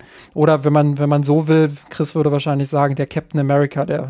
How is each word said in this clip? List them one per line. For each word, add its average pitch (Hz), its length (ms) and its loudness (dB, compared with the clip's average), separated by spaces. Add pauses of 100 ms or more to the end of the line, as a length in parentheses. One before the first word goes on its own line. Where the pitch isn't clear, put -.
(340)
Oder 151 300 2
wenn 147 80 2
man, 147 280 2
wenn 147 100 0
man 143 140 2
so 151 260 0
will, 156 200 4 (200)
Chris - 260 -6
würde 151 160 0
wahrscheinlich 139 380 -2
sagen, 143 260 0
der 139 120 -4
Captain - 340 -6
America 139 420 0
der, 143 260 -6